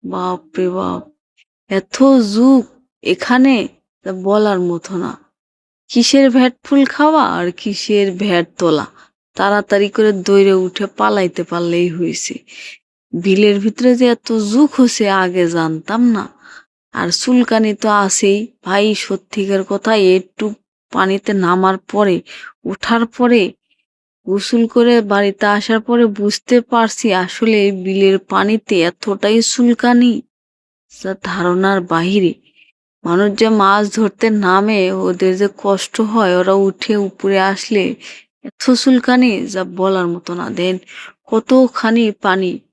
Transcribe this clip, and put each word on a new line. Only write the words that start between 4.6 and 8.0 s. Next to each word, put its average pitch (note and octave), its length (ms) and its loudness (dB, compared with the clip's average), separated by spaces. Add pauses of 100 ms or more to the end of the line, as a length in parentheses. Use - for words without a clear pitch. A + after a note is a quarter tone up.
না। F3 140 -8 (800)
কিসের C4+ 400 4
ভ্যাট B3+ 240 2 (100)
ফুল C#4 220 2
খাওয়া D4+ 380 2
আর F3 280 -2
কিসের G3+ 600 -2